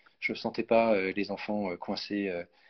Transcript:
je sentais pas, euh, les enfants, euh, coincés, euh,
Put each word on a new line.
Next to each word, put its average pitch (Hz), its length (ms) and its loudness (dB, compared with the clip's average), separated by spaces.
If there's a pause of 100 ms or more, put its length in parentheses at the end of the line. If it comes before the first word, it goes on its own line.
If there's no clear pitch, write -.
(180)
je - 140 -4
sentais 113 320 -4
pas, 113 300 6
euh, 95 200 2
les 98 160 -2
enfants, 101 400 -4
euh, 87 60 -4
coincés, 101 540 -4
euh, 87 120 -4 (280)